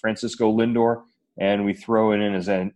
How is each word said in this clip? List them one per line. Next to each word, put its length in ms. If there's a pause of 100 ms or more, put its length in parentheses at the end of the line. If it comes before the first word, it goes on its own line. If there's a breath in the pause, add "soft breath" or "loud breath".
Francisco 500
Lindor, 520 (360 soft breath)
and 240
we 100
throw 380
it 80
in 140
as 160
a, 260